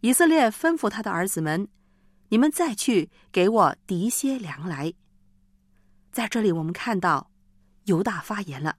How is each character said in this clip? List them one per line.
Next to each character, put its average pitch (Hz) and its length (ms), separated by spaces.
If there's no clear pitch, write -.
以 240 120
色 339 140
列 302 240
吩 330 240
咐 247 140
他 220 140
的 208 80
儿 180 180
子 170 120
们 160 280
：“你 214 80
们 294 120
再 302 240
去 202 360
给 185 180
我 208 280
提 190 240
些 269 280
粮 156 280
来。” 156 260
在 226 160
这 226 140
里 208 100
我 165 120
们 160 100
看 208 260
到 165 320
犹 185 180
大 214 180
发 208 220
言 139 180
了。 151 180